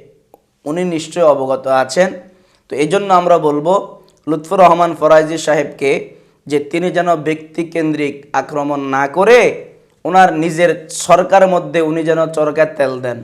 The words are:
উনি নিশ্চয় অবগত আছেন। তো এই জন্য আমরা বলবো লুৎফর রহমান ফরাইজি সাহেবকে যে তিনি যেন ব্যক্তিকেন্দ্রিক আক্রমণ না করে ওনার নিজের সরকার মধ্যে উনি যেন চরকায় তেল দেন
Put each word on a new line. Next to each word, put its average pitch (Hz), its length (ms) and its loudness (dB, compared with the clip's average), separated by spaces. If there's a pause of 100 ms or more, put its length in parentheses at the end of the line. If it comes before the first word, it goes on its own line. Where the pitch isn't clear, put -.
(640)
উনি 165 180 -4
নিশ্চয় 165 420 -4
অবগত 135 420 0
আছেন। 131 420 0 (600)
তো - 60 -10
এই 147 120 -2
জন্য 196 260 -2
আমরা 175 240 4
বলবো 151 360 0 (540)
লুৎফর 160 320 -4
রহমান 170 360 4
ফরাইজি 156 420 2
সাহেবকে 147 540 -2 (560)
যে 143 120 -2
তিনি 170 320 -4
যেন 175 240 -2
ব্যক্তিকেন্দ্রিক 156 1000 -6 (180)
আক্রমণ 143 460 -4 (160)
না 135 120 0
করে 196 320 4 (680)
ওনার 180 280 4
নিজের 160 380 0 (180)
সরকার 180 580 2
মধ্যে 165 340 -2
উনি 160 220 -2
যেন 160 160 0 (180)
চরকায় 151 400 0
তেল 131 160 0 (120)
দেন 120 180 -6